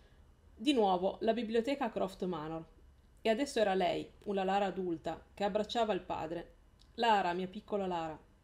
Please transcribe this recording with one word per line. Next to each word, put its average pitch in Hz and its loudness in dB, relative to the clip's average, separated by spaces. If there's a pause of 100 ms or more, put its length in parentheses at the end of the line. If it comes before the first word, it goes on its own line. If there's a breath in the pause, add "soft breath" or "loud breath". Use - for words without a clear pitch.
(560 soft breath)
Di 262 0
nuovo, 190 2
la 220 4
biblioteca 233 0
a 220 0
Croft 196 -4
Manor. 160 -6 (580)
E 226 0
adesso 233 0
era 202 4
lei, 165 0 (160)
una 196 -2
Lara 196 0
adulta, 175 -6 (100)
che 202 -6
abbracciava 214 0
il 180 -2
padre. 170 -6 (420)
"Lara, 208 6
mia 185 -2
piccola 202 -4
Lara." 160 -4 (240)